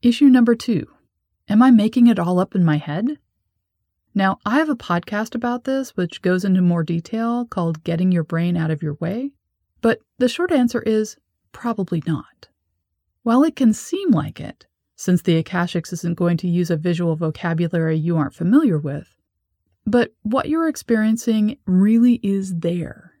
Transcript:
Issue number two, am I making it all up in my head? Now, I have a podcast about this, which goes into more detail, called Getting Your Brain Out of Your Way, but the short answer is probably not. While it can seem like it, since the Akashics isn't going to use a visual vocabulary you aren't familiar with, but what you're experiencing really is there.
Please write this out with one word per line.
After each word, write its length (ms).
Issue 300
number 240
two, 320
am 100
I 100
making 360
it 120
all 200
up 160
in 100
my 140
head? 400
Now, 320
I 100
have 140
a 40
podcast 600
about 300
this, 340
which 240
goes 240
into 160
more 200
detail, 640
called 400
Getting 260
Your 140
Brain 320
Out 140
of 120
Your 120
Way, 380
but 180
the 120
short 220
answer 300
is 360
probably 540
not. 420
While 220
it 100
can 200
seem 380
like 280
it, 260
since 240
the 220
Akashics 500
isn't 260
going 200
to 100
use 220
a 60
visual 400
vocabulary 800
you 180
aren't 180
familiar 440
with, 360
but 260
what 280
you're 180
experiencing 960
really 580
is 340
there. 640